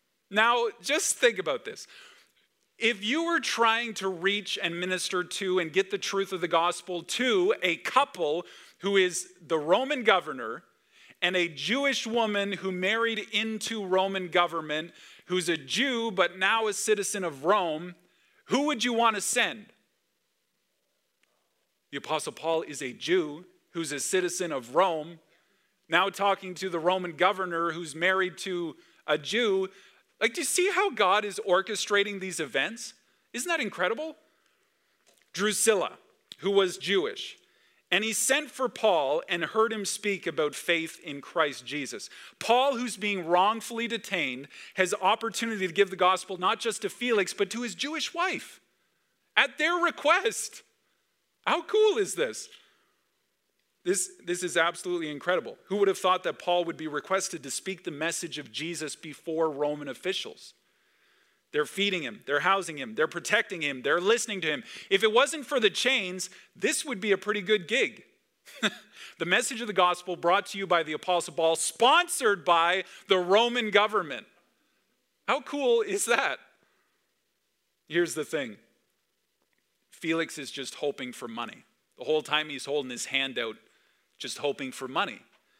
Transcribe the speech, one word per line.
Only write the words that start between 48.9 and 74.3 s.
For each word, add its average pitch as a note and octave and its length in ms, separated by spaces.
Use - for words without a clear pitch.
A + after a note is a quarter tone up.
at C4 200
their E4 180
request. E4 880
How D4+ 140
cool G#4+ 360
is F#3 180
this? B2+ 340
This, G3 280
this F3 200
is E3+ 140
absolutely E3+ 520
incredible. D3 560
Who G3 120
would G3+ 100
have F#3+ 100
thought F#3 280
that D#3 120
Paul F3 280
would E3 120
be D#3 80
requested D#3 560
to C3+ 80
speak F#3 340
the F3+ 60
message D#3 480
of C3+ 140
Jesus D3+ 440
before D#3+ 540
Roman D3 380
officials? - 640
They're D3 140
feeding F#3+ 380
him, A2+ 240
they're C#3+ 140
housing E3+ 360
him, B2 160
they're D3+ 140
protecting F3 560
him, C#3 180
they're D3 180
listening G#3 420
to D#3+ 60
him. C#3+ 160
If F#3+ 120
it G#3+ 80
wasn't C4 360
for C#4+ 120
the G#3+ 120
chains, F#3+ 580
this A#3+ 300
would A#3+ 160
be G#3+ 100
a F#3+ 60
pretty G#3 240
good F#3 260
gig. B3 360
<laughs> G#3 80
The E3 80
message A3+ 360
of A#3 60
the G#3 60
gospel F3+ 420
brought F3 320
to G3 120
you G3 80
by E3+ 160
the D#3 100
Apostle E3+ 400
Paul, D#3+ 220
sponsored B3 880
by F3 380
the F#3+ 100
Roman A3 540
government. F#3+ 560